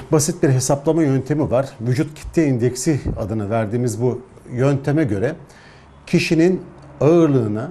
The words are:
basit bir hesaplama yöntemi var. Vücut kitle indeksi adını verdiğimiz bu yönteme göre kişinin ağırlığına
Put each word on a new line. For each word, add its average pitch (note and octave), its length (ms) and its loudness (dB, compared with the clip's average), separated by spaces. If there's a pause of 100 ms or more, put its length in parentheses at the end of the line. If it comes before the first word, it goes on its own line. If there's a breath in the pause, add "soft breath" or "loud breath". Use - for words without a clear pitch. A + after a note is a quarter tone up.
(120)
basit D#3+ 300 0
bir E3 60 4
hesaplama C#3+ 540 2
yöntemi C#3 480 0
var. C3 180 0 (120)
Vücut B2+ 340 -2
kitle - 320 -2
indeksi B2+ 540 0 (180)
adını G#2 320 -4
verdiğimiz A2+ 520 -2
bu A#2+ 180 0 (320)
yönteme C#3 520 0
göre A2 300 -2 (720 loud breath)
kişinin F3 560 2 (380)
ağırlığına C3+ 720 2